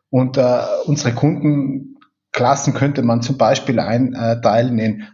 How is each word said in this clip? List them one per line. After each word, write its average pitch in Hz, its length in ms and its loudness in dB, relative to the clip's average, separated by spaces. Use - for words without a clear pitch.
Und, 127 260 0
äh, 123 240 2
unsere 131 300 0
Kundenklassen - 1600 -2
könnte 143 260 0
man 117 220 2
zum - 160 -4
Beispiel 123 420 2
einteilen 117 1000 0
in 107 360 -2